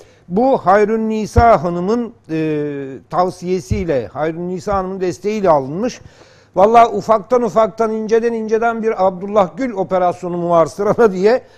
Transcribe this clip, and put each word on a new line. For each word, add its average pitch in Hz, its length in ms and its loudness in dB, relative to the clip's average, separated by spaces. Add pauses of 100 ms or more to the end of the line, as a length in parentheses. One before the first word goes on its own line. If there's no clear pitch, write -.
(280)
Bu 240 300 2
Hayrun 214 520 2
Nisa 220 540 2
Hanım'ın, 185 500 -4 (160)
e, 147 580 -4 (220)
tavsiyesiyle, 180 1000 -2
Hayrun 165 420 -6
Nisa 185 260 -6
Hanım'ın 190 260 -4
desteğiyle 190 480 -2
alınmış. 156 520 -2 (540)
Vallahi 226 400 4
ufaktan 220 460 0
ufaktan, 220 500 0
inceden 226 420 0
inceden 226 500 -2
bir 214 220 0
Abdullah 196 520 0
Gül 247 140 -4
operasyonu 180 680 -2
mu 170 120 -4
var 170 160 4
sırada 202 460 0
diye 202 300 2 (160)